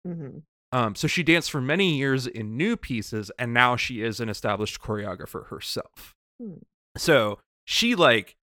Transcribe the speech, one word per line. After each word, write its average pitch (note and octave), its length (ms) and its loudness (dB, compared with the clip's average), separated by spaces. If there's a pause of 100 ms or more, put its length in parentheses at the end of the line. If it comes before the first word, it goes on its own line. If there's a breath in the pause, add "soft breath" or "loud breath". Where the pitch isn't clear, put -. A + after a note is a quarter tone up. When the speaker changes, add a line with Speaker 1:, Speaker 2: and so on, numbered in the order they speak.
Speaker 1:
Mm-hmm. E3 340 -10 (340)
Speaker 2:
Um, A#2 220 0
so - 120 0
she E3+ 160 0
danced D#3+ 280 4
for D3+ 100 -2
many D#3 360 2
years C3+ 300 0
in A2 300 -8
new G#3+ 200 0
pieces, G#2+ 640 -6
and A#2+ 140 -4
now B2 240 4
she A#2 260 -4
is A2+ 180 -4
an A2+ 100 -4
established G#2 500 -4
choreographer G2+ 680 -8
herself. - 680 -10 (280)
Speaker 1:
Hmm. G#3 120 -12 (420)
Speaker 2:
So A2 420 2 (280)
she, A#3+ 280 2
like, B2+ 420 4 (100)